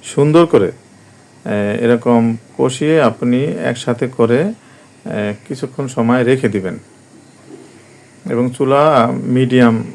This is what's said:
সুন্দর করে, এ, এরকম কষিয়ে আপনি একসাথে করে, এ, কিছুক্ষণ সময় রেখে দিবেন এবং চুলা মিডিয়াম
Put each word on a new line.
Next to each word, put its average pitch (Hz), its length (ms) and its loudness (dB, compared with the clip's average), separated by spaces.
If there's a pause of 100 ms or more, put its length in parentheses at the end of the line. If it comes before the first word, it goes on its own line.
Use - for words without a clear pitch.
সুন্দর 156 420 4
করে, 107 260 2 (720)
এ, 107 120 -4 (260)
এরকম 117 540 2 (200)
কষিয়ে 147 440 0
আপনি 123 440 0
একসাথে 123 600 -4
করে, 120 360 0
এ, 208 920 -8 (140)
কিছুক্ষণ 135 400 -8
সময় 123 360 0
রেখে 127 260 0
দিবেন 92 260 -4 (1500)
এবং 120 200 -2
চুলা 139 340 0 (400)
মিডিয়াম 123 520 2 (200)